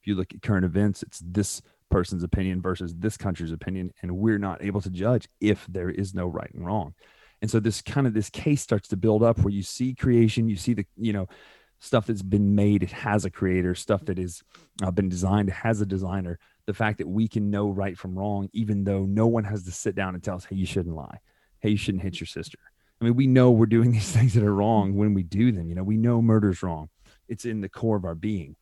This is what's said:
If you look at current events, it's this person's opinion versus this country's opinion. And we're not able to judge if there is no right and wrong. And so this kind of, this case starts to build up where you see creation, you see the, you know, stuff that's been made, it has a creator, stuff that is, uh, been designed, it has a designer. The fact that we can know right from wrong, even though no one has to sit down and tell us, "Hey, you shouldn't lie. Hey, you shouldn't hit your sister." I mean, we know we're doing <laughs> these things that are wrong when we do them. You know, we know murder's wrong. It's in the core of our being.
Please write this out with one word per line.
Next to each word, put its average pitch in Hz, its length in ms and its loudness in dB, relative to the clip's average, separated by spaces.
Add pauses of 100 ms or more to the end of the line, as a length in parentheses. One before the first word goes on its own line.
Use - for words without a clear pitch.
If - 60 -10
you 104 80 0
look 92 180 -4
at - 100 -18
current 95 220 2
events, 98 380 0
it's - 220 -14
this 92 360 -4 (300)
person's 90 320 0
opinion 92 400 -2
versus 90 340 -4
this 101 200 -4
country's 87 360 -6
opinion. 90 400 -8 (100)
And 90 160 -6
we're 107 200 0
not 98 240 -6
able 101 200 -4
to 95 80 -8
judge 104 380 0 (120)
if 104 280 2
there 92 220 -4
is 95 240 -6
no 90 140 -4
right - 260 -8
and 85 100 -10
wrong. 90 300 -4 (480)
And 110 80 -4
so 113 100 2
this 107 220 -2
kind 139 240 0
of, 110 80 0
this 107 160 -2
case - 320 -2
starts - 260 -4
to 98 80 -4
build 107 260 4
up 117 180 4
where 101 120 4
you 101 100 -2
see 127 320 -4
creation, 117 540 4
you 101 80 0
see 120 160 -2
the, 101 140 -2 (100)
you 110 160 -2
know, 98 160 -4 (520)
stuff 113 260 0
that's 107 160 -4
been 101 320 2
made, 101 280 4
it 92 100 -4
has 104 320 -2
a 95 60 -4
creator, 90 440 0
stuff - 320 -2
that 92 120 -4
is, 90 240 -8 (400)
uh, 95 80 0
been 95 200 2
designed, 98 380 2
it 90 40 -2
has 113 280 -2
a 104 60 0
designer. 92 520 -4 (280)
The 104 60 -4
fact 107 260 -2
that 78 100 -6
we 107 200 0
can 104 220 -2
know 104 180 0
right 98 300 -4
from 92 180 -10
wrong, 98 380 -4
even 104 300 -2
though 98 200 0
no 101 220 2
one 117 180 2
has 101 200 -6
to 90 80 -10
sit 98 220 -6
down 95 200 -4
and 87 100 -10
tell 95 120 -4
us, 90 100 -12
"Hey, 98 100 -8
you 95 80 0
shouldn't 85 320 -4
lie. 67 220 -14 (420)
Hey, 107 100 0
you 104 60 2
shouldn't 95 280 -2
hit 90 160 -6
your 82 80 -10
sister." - 300 -12 (420)
I 113 40 -2
mean, 120 120 4
we 135 100 4
know 127 240 8
we're 113 160 8
doing 117 260 4
<laughs> 113 60 4
these 101 120 -2
things 120 220 4
that 113 100 4
are 104 120 2
wrong 101 400 2
when 104 180 2
we 95 120 2
do 104 280 2
them. 85 160 -4
You 85 60 -6
know, 92 100 -4
we 110 140 0
know 117 240 2
murder's 107 400 4
wrong. 80 260 -6 (400)
It's 113 160 -12
in 110 160 -4
the 98 80 -8
core 113 300 0
of 90 80 -4
our 82 80 -6
being. 82 480 -6